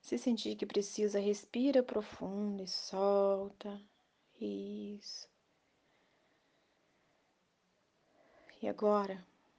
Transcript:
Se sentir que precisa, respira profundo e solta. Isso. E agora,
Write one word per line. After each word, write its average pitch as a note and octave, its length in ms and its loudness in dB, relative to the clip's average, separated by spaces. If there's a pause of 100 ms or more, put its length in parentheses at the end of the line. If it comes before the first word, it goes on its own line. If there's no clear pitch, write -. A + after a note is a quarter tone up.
Se - 160 -4
sentir A3 380 0
que G#3 100 -4
precisa, G3+ 540 0
respira A#3+ 640 2
profundo G3+ 800 -4
e F#3+ 60 -8
solta. G3 1120 2 (600)
Isso. G3+ 880 -8 (3250)
E G#3+ 60 -2
agora, G3+ 580 2 (320)